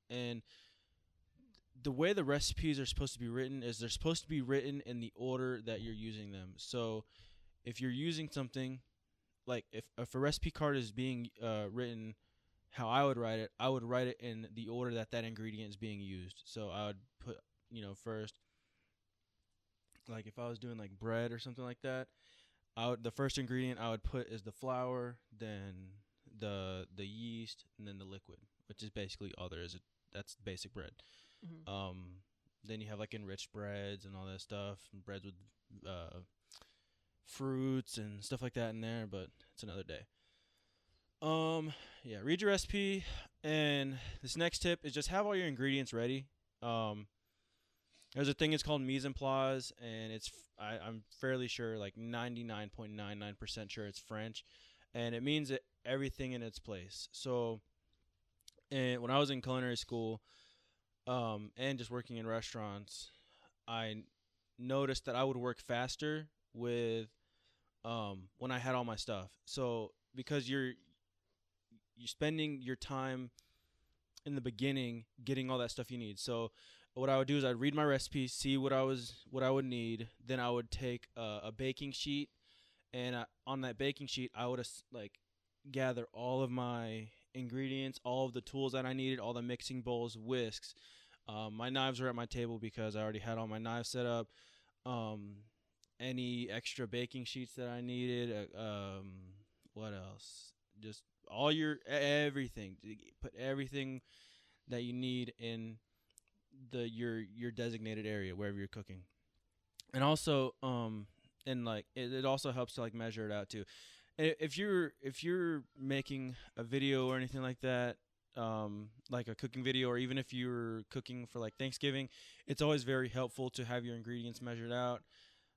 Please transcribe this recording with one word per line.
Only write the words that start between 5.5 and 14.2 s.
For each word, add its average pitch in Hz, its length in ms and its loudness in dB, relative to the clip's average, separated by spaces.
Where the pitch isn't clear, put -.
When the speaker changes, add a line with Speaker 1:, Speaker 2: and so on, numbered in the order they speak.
Speaker 1:
that 107 160 -2
you're 113 100 -4
using 107 400 -6
them. 95 240 -8
So 113 480 -2
if 120 160 -6
you're 127 80 2
using 156 400 0
something, 131 500 -4
like, 123 260 0
if, 110 120 -6
if 120 160 -4
a 131 40 0
recipe 147 320 4
card 147 280 4
is 113 120 0
being, 120 380 0
uh, 107 280 2
written 113 440 -4
how 117 180 -2
I 135 160 8
would 131 140 6
write 113 200 2
it, 107 120 -2
I 127 80 4
would 131 160 2
write 123 220 4
it 123 120 0
in 110 360 -6